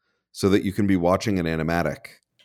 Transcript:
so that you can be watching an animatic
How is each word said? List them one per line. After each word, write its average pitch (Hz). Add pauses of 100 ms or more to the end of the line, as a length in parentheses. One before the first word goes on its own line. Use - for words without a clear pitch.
(320)
so -
that 101
you 95
can 104
be 98
watching 92
an 82
animatic 80 (260)